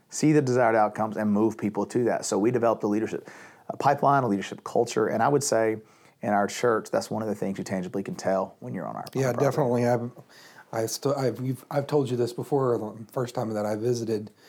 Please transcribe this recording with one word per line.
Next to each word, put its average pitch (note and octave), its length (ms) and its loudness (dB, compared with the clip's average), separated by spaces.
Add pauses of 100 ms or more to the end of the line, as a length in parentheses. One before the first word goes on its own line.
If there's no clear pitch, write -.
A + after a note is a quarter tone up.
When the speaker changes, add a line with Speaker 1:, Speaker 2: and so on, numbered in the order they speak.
Speaker 1:
see - 240 2
the D3+ 80 6
desired B2 340 4
outcomes, G#2+ 440 2
and G#2+ 120 0
move G#2 280 4
people G2+ 260 -2
to B2 200 0
that. G2+ 200 0
So G#2 140 0
we G#2+ 120 4
developed A#2 340 2
a - 20 0
leadership, G#2 420 -2 (400)
a - 80 -8
pipeline, C#3 460 2
a B2 60 0
leadership G2+ 360 -4
culture. A2+ 440 0
And A2+ 140 0
I B2+ 60 4
would C#3+ 160 2
say A2 320 2 (460)
in A2+ 80 -2
our G2+ 160 2
church, A2 440 0
that's A2 200 -2
one A2 100 -4
of A2 80 -4
the G#2 60 -2
things G2 240 -4
you F#2+ 60 -8
tangibly F#2+ 380 -4
can F#2 120 -8
tell F#2+ 460 -2
when B2 120 -10
you're - 140 -6
on A1 100 -8
our, - 60 -8
on - 100 -12
Speaker 2:
Yeah, C3 140 0
Speaker 1:
our A#2+ 80 0
program. C3+ 160 2
Speaker 2:
definitely. B2 360 2
I've, A#2+ 240 2 (600)
I A2+ 140 -2
still, C3+ 280 -2
I've, C3+ 260 -2
you've, B2+ 300 -4
I've C#3+ 160 -2
told C#3+ 240 0
you B2 60 0
this A#2 160 0
before. B2+ 460 0
The G#2+ 340 -10
first B2+ 220 -4
time A2 180 -2
that G#2+ 140 -2
I G#2+ 100 -2
visited A2 540 -2 (180)